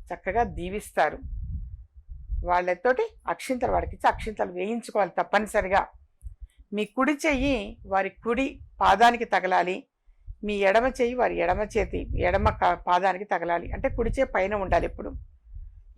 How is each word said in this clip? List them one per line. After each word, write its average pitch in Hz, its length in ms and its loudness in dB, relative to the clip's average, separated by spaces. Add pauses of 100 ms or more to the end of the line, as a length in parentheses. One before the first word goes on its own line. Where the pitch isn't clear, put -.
(140)
చక్కగా 196 280 -2
దీవిస్తారు. 180 760 -2 (1300)
వాళ్ళతోటి 180 720 2 (120)
అక్షింతలు 240 440 -2
వాడికి - 240 -2
ఇచ్చి 240 160 2
అక్షింతలు 214 400 -4
వేయించుకోవాలి 202 640 0
తప్పనిసరిగా. 196 680 2 (840)
మీ 208 120 0
కుడి 262 280 0
చెయ్యి 262 720 0
వారి 190 220 0
కుడి 240 520 -4 (200)
పాదానికి 220 440 6
తగలాలి, 185 600 0 (600)
మీ 208 100 -2
ఎడమ 202 320 4
చెయ్యి 254 280 0
వారి 202 220 0
ఎడమ 175 240 0
చేతి, 196 600 -2
ఎడమ 196 280 2
క-, 180 360 2
పాదానికి 185 380 2
తగలాలి. 170 480 -2
అంటే 214 160 -4
కుడి 233 220 -2
చేయి 262 160 0
పైన 202 280 -2
ఉండాలి 170 300 0
ఎప్పుడు. - 280 -8 (840)